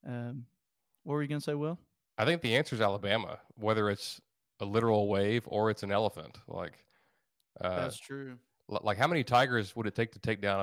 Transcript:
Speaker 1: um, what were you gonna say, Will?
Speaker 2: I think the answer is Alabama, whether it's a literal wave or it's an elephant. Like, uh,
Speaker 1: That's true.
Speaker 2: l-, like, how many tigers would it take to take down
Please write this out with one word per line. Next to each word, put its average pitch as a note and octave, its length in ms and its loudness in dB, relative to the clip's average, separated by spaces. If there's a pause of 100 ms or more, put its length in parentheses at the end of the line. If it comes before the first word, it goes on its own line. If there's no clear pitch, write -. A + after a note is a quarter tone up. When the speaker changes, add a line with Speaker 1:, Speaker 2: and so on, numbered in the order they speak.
Speaker 1:
um, A#2+ 380 -8 (580)
what C#3+ 120 -4
were D3+ 60 0
you D3 60 -2
gonna D3 140 -4
say, D3+ 120 -4
Will? D3+ 240 -4 (400)
Speaker 2:
I A2+ 80 4
think E3 160 2
the A#2 140 2
answer C#3 200 2
is A2 60 2
Alabama, G2+ 580 0 (160)
whether G#2+ 340 2
it's - 320 -4 (400)
a G2+ 40 -4
literal G#2+ 440 4
wave G#2 380 2
or G#2+ 220 2
it's G#2+ 140 -4
an G2+ 80 -4
elephant. G2+ 460 -2 (100)
Like, F2 260 -8 (880)
uh, F#2 200 -2
Speaker 1:
That's E2+ 180 -6
true. C3+ 380 -14 (320)
Speaker 2:
l-, G#2 140 -4
like, G#2 140 0
how B2+ 100 2
many E3 160 2
tigers A#2+ 540 2
would A2 100 -4
it G2 80 -6
take A#2 180 -2
to - 60 -20
take A2 220 -4
down G2 220 0